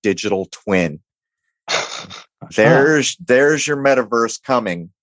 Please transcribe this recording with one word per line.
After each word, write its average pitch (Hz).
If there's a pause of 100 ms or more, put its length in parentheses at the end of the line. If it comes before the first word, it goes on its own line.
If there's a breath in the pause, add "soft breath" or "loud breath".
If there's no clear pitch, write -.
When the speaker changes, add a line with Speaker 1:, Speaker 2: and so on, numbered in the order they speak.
Speaker 1:
digital 95
twin. 87 (680)
Speaker 2:
<laughs> - (760 loud breath)
Speaker 1:
There's, 135
there's 143
your 147
metaverse 117
coming. 95 (140)